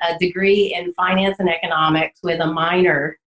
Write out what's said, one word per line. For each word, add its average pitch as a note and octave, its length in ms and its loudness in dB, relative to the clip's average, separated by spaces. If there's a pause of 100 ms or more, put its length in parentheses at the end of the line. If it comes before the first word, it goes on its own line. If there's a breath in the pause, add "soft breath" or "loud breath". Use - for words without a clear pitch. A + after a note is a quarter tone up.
a E3+ 160 -2
degree G3 560 2
in F3 200 -6
finance F#3+ 460 0
and F#3 100 0
economics D#3+ 760 0
with E3+ 160 -2
a D#3+ 80 0
minor D#3+ 720 0 (180)